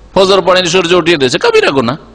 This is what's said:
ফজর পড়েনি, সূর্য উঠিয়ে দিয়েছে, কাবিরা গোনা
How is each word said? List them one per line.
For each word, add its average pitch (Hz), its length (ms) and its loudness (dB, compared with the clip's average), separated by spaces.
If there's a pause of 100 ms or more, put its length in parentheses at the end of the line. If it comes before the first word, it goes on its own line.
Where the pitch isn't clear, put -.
(140)
ফজর 190 280 2
পড়েনি, 180 260 0
সূর্য 170 260 -2
উঠিয়ে 170 220 0
দিয়েছে, 135 220 -2
কাবিরা 427 320 0
গোনা 131 260 -2 (180)